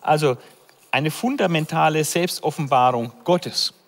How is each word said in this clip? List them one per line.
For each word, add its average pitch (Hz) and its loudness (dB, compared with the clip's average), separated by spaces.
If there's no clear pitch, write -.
Also 151 2
eine 143 0
fundamentale 160 0
Selbstoffenbarung 131 0
Gottes. - -2